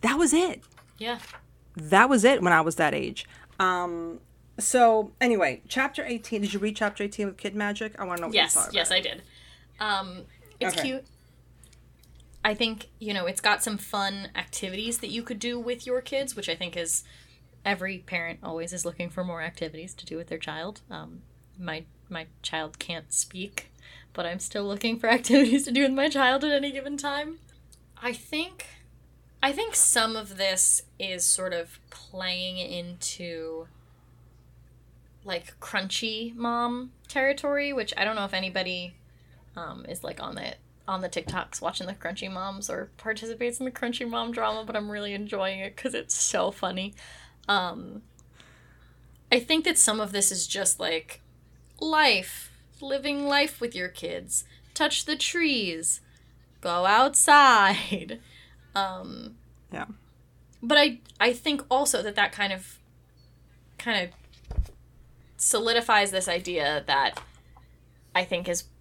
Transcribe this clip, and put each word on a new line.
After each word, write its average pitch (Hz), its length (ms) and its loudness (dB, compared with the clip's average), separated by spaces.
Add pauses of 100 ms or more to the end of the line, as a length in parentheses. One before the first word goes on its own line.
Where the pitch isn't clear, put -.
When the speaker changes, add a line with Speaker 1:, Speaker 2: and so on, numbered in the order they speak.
Speaker 1:
That 254 160 4
was 311 160 6
it. 339 280 2 (360)
Speaker 2:
Yeah. 240 220 -6 (560)
Speaker 1:
That 190 340 6
was 240 140 6
it 254 180 8
when 180 120 6
I 160 80 8
was 160 160 0
that 151 180 4
age. 131 300 -6 (340)
Um, 175 600 0 (380)
so 220 540 6 (100)
anyway, 190 460 4
chapter 277 360 -2
eighteen. 226 380 -4
Did 202 120 -2
you 202 60 -2
read 208 160 -2
chapter 208 280 -2
eighteen 202 240 -4
with 196 100 -10
Kid 202 180 -6
Magic? 208 440 -4
I - 60 -6
wanna 175 160 -4
know 170 60 -4
what 214 80 -2
Speaker 2:
Yes, 180 200 4
Speaker 1:
you - 60 4
thought - 80 -2
about - 60 -12
Speaker 2:
yes, - 160 0
Speaker 1:
it. 185 40 2
Speaker 2:
I 185 60 4
did. - 200 -6 (580)
Um, 190 460 -4 (340)
it's 185 140 0
Speaker 1:
Okay. - 140 0
Speaker 2:
cute. 262 180 -6 (1400)
I 214 120 2
think, 220 340 -4 (100)
you 208 140 -6
know, 180 140 -2
it's 185 140 -4
got 208 220 4
some 208 140 -2
fun 196 580 -4
activities 202 640 -6
that - 120 -8
you 226 120 -6
could 233 180 -8
do 240 200 -6
with 240 260 -6
your 254 160 -2
kids, 269 340 -4
which 196 140 -8
I 165 60 -2
think 175 200 -8
is, 165 280 -2 (600)
every 190 360 -4
parent 170 420 -6
always 165 320 -8
is 175 100 -6
looking 175 280 -6
for 185 120 -4
more 170 200 -8
activities 165 500 -10
to - 140 -18
do 160 100 -8
with 170 100 -10
their 165 120 -8
child. 160 500 -10
Um, 165 320 -14 (380)
my, 165 240 -8 (260)
my 160 160 -8 (160)
child 156 380 -4
can't 165 340 -8
speak, - 580 -6 (420)
but 175 120 -6
I'm 175 140 -6
still - 260 -6
looking 226 340 -2
for 233 100 -2
<laughs> 240 80 8
activities 262 480 6
to 254 60 -4
do 277 120 4
with 269 80 4
my 269 180 2
child 277 340 4
at 302 80 2
any 277 200 2
given 277 260 -6
time. 294 400 -4 (640)
I 240 120 -2
think, 330 520 -8 (800)
I 277 80 4
think 440 240 -4
some 226 400 4
of 196 220 -10
this 190 440 2 (160)
is 185 260 -6
sort 185 300 0
of 170 260 -8 (120)
playing 185 640 -8
into, 175 1080 -8 (1600)
like, 180 360 -8
crunchy 220 760 -6
mom 240 560 -4 (160)
territory, 285 640 0
which 220 220 -4
I 185 80 0
don't 220 120 -2
know 202 100 -4
if 196 80 -8
anybody, 180 640 -4 (600)
um, 160 320 -12
is, - 160 -10
like, - 180 -10
on - 140 -10
the, - 200 -8 (320)
on 190 140 -4
the 175 80 -4
TikToks - 520 -6
watching 175 260 -4
the 196 60 -6
crunchy 190 380 -8
moms 196 380 -8
or 185 280 -8
participates 226 640 -4
in 254 60 -4
the 254 60 -4
crunchy 240 380 -4
mom 233 220 -4
drama, 220 340 -2
but 220 100 -6
I'm 208 140 -4
really 208 240 -6
enjoying 196 460 -4
it 196 180 -10
'cause - 160 -6
it's - 220 -4
so - 360 0
funny. 190 440 -4 (520)
Um, 185 540 0 (1300)
I 247 80 6
think 311 260 2
that 349 120 0
some 220 220 4
of 208 120 -4
this 196 200 2
is 180 160 -4
just, 190 320 0
like, 165 420 -4 (580)
life, 302 720 2 (300)
living 285 460 -2
life 285 340 2
with 233 140 -6
your 180 140 -6
kids, - 540 -6 (300)
touch - 320 0
the 302 100 -2
trees, 220 840 0 (600)
go 175 240 2
outside. 233 1400 8
<laughs> - 40 -20 (440)
Um, 196 640 -6 (380)
Speaker 1:
Yeah. 160 100 -8 (800)
Speaker 2:
but 294 140 4
I, 285 240 4 (180)
I 240 140 4
think 285 360 -2
also 262 340 2
that 208 120 -6
that 202 160 2
kind 196 220 -2
of, - 260 -12 (1000)
kind 202 300 0
of - 560 -8 (720)
solidifies 226 760 4
this 190 180 0
idea 165 580 0
that 139 320 2 (960)
I 180 80 2
think 180 240 -4
is 175 160 -2 (180)